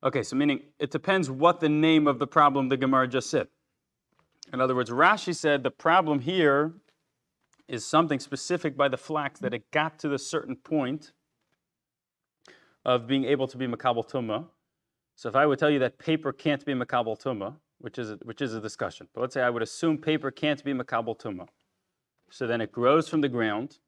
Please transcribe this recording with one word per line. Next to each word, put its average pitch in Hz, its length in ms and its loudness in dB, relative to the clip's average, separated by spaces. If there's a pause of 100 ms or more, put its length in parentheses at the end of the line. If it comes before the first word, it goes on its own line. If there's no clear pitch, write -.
Okay, 131 200 -2
so 131 140 -6
meaning 143 240 2 (180)
it 143 140 -4
depends 185 360 0
what 156 300 2
the 160 100 0
name 151 380 4
of 131 140 2
the 143 60 0
problem 139 420 4
the 135 80 2
Gemara 131 320 2
just 123 220 -2
said. 127 180 0 (1040)
In 127 80 -4
other 131 140 2
words, 123 160 -2
Rashi 170 440 2
said 143 300 0
the 131 80 -2
problem 160 480 2
here 151 520 2 (920)
is 120 180 -8
something 156 360 0
specific 147 560 -6
by 139 120 0
the 131 80 -4
flax 147 440 -6
that 127 120 -6
it 117 200 -10
got 156 260 -2
to 156 100 -4
the 143 100 -2
certain - 360 -6
point 147 580 -4 (1700)
of 123 220 2
being 135 180 0
able 131 240 0
to 131 100 -12
be 131 80 -4
Makabal 120 420 -2
Tumah. 123 380 -4 (680)
So - 120 -10
if 107 60 -10
I 139 120 6
would 139 120 2
tell 151 100 2
you 143 120 2
that 127 180 -2
paper 156 340 -2
can't 143 320 -2
be 143 100 -4
Makabal 120 460 -2
Tumah, 117 360 -6 (220)
which - 200 -14
is 113 140 -8
a, 104 100 -14
which 113 180 -12
is 123 140 -4
a 110 60 -6
discussion, - 520 -10
but - 80 -8
let's 123 140 -6
say 135 80 0
I 123 80 2
would 120 120 -2
assume 156 360 -2
paper 151 320 -2
can't 147 320 -2
be 143 100 -4
Makabal 117 460 -4
Tumah. 92 300 -12 (840)
So - 160 -6
then 117 140 0
it 110 100 -6
grows 139 380 2
from 160 120 0
the 143 80 2
ground. 117 600 -2